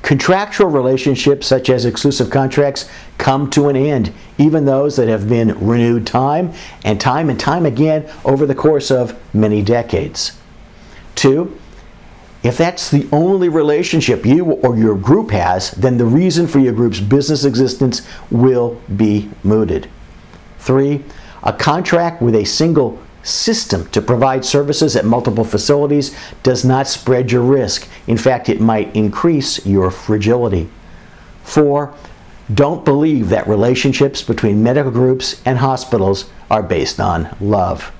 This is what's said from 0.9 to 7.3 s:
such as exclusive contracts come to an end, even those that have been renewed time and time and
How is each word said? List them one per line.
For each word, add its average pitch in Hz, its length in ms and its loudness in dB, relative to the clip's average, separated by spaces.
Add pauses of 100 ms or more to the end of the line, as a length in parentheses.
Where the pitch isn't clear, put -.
such 131 220 0
as 127 160 2
exclusive 123 460 0
contracts 139 580 0 (300)
come 135 320 0
to 143 180 2
an 139 80 2
end, 135 380 0 (240)
even 151 260 4
those 139 320 2
that 120 120 2
have 107 200 0
been 117 320 2
renewed 117 460 2
time 156 480 0 (300)
and 104 140 0
time 147 300 0
and 120 100 -2